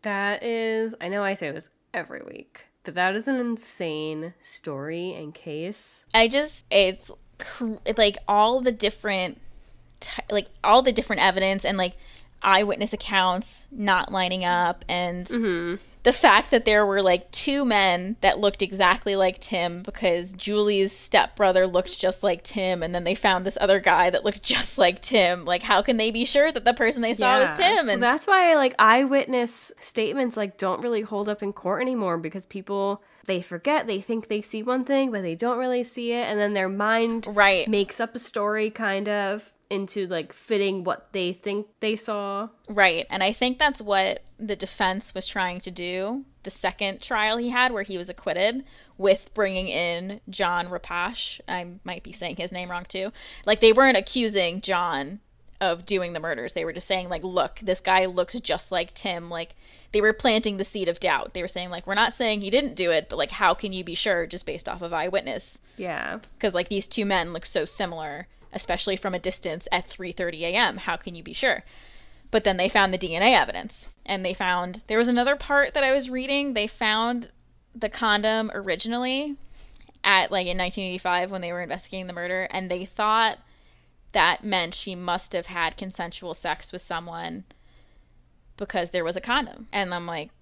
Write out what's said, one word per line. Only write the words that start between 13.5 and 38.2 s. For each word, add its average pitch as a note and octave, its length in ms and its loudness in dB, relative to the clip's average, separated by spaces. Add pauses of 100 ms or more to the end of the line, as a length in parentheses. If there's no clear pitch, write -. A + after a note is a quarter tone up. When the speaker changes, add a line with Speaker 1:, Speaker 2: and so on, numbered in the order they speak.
Speaker 2:
not G3+ 400 0
lining F#3 320 0
up F3 440 2
and F3+ 380 -4
Speaker 1:
Mm-hmm. F#3 500 -2 (260)
Speaker 2:
the B3 100 4
fact A#3+ 380 6
that A#3 160 4
there G#3+ 180 6
were, G3 160 2
like, F#3 300 2
two C#4+ 340 0
men G3 560 2
that - 180 4
looked G3+ 220 2
exactly F#3+ 560 2
like F#3 220 2
Tim F3 440 -4
because F#3 500 -2
Julie's G3+ 600 0
stepbrother F#3 720 4
looked F3+ 320 0
just F#3 240 0
like F3+ 220 0
Tim, F#3 380 -2
and E3+ 120 -4
then F3 100 -4
they F3+ 100 0
found F#3 320 2
this F#3+ 120 -4
other G3 220 4
guy F3+ 300 6
that - 160 0
looked - 160 -2
just - 340 0
like F#3 240 4
Tim. F3+ 460 2
Like, F3+ 160 0
how - 180 4
can C4+ 160 2
they A3 140 2
be A3+ 160 -2
sure D4+ 260 4
that A#3+ 140 -2
the A#3+ 80 6
person A#3 260 0
they A#3 140 0
saw B3+ 260 4
was C4+ 80 4 (100)
Speaker 1:
Yeah. F#4+ 180 6
Speaker 2:
Tim? D#4 120 2
And G#3 140 2
Speaker 1:
Well, B3 100 4
that's D4+ 140 0
why, E4+ 280 6
like, C4 240 4
eyewitness B3+ 1000 4
statements, A#3 560 -2
like, G3+ 220 -6
don't F#3 240 -2
really A#3 180 -2
hold G#3 300 -4
up G#3 120 -6
in G3+ 120 -4
court F#3+ 260 -2
anymore A3+ 380 0
because E3 260 -8
people, G3+ 580 -4 (220)
they F#3 160 -2
forget, F3 460 -2
they G3+ 160 -4
think A3+ 260 -6
they G#3 140 -4
see G#3+ 200 -8
one B3 220 -2
thing, C4+ 260 0
but G#3 120 -4
they E3+ 120 -4
don't A#3 220 -2
really B3 280 -2
see A#3+ 280 -6
it, A#3+ 120 -2
and G#3+ 140 -2
then G#3 140 0
their F#3+ 160 0
mind A3+ 580 0
Speaker 2:
Right. G#3 400 6
Speaker 1:
makes G3+ 340 0
up A3+ 140 -4
a B3 40 -6
story, G#3+ 500 -2